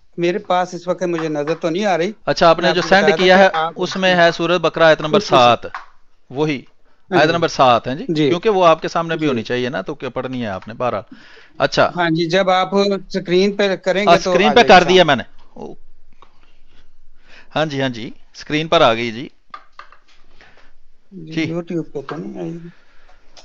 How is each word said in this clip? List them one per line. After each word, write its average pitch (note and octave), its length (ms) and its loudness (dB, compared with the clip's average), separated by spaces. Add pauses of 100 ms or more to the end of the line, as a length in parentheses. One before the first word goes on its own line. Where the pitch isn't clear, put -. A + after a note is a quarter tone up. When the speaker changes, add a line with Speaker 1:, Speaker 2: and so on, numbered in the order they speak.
(200)
Speaker 1:
मेरे F3 200 -2
पास F3+ 340 -4
इस F3 140 -14
वक्त F3 160 -4
मुझे E3 260 -4
नजर D3+ 240 -4
तो D#3+ 160 -6
नहीं F#3 160 -4
आ F#3+ 100 0
रही। F3+ 200 -4 (100)
Speaker 2:
अच्छा, E3 240 4
आपने E3+ 180 2
Speaker 1:
मैं F3+ 60 2
Speaker 2:
जो F3 80 -2
Speaker 1:
आपको - 80 -2
Speaker 2:
सेंड G3 140 4
Speaker 1:
बताया G3+ 140 2
था F#3 60 0
Speaker 2:
किया F#3 140 6
Speaker 1:
कि G3 60 8
Speaker 2:
है F#3+ 60 6
Speaker 1:
आप D#3+ 280 -4
Speaker 2:
उसमें F#3 380 -2
है E3+ 160 4
सूरत E3+ 300 -2
बकरा E3 260 2
आयत D#3 140 4
नंबर D3+ 160 0
Speaker 1:
उसी G3+ 80 -2
से। - 40 -8
Speaker 2:
सात, A#2+ 420 4 (600)
वही C#3 360 -4 (440)
Speaker 1:
हाँ F#3 80 4
Speaker 2:
आयत D#3 80 6
Speaker 1:
जी। D#3+ 60 2
Speaker 2:
नंबर E3 140 0
सात B2+ 400 2
है B2+ 100 -6
जी, A#3+ 120 -10
Speaker 1:
जी। D3+ 200 0
Speaker 2:
क्योंकि F3 200 -2
वो F#3+ 120 2
आपके E3 260 4
सामने E3 280 -4
भी D#3 60 -6
Speaker 1:
जी। D#3 60 0
Speaker 2:
होनी A#2+ 160 -2
चाहिए B2 260 -4
ना, D#3 120 -6
तो E3 140 -8
क्या C3 140 -10
पढ़नी B2+ 320 -8
है A#2 60 -6
आपने, G2 260 -10
बहरहाल। A#2+ 300 -4 (560)
अच्छा। C#3 360 2
Speaker 1:
हाँ E3+ 160 0
जी, E3 140 0
जब F3+ 240 0
आप F#3 220 0 (460)
स्क्रीन F#3 380 0
पे G3+ 220 -2
करेंगे F#3+ 340 0
Speaker 2:
आ, E3+ 60 6
Speaker 1:
तो F#3 140 -2
Speaker 2:
स्क्रीन F3+ 180 2
Speaker 1:
आ - 40 0
Speaker 2:
पे A#3+ 100 6
Speaker 1:
जाएगी - 40 -6
Speaker 2:
कर F#3 160 8
दिया F3+ 200 6
Speaker 1:
सामने। D3+ 120 2
Speaker 2:
मैंने। - 500 -10
ओ, - 100 -16 (1800)
हाँ D3+ 140 -2
जी, C#3+ 140 -6
हाँ C3+ 100 -2
जी, A#2 240 -12 (220)
स्क्रीन D3+ 320 -6
पर E3 140 4
आ B2 120 6
गई A#2 180 -4
जी। B2 200 -12 (1800)
Speaker 1:
जी, D#3+ 180 -16
Speaker 2:
जी। D#3+ 220 -4
Speaker 1:
YouTube E3+ 300 -6
पे D3 180 -12
तो C#3 140 -12
नहीं F#3+ 260 -12
आई। E3+ 300 -12 (720)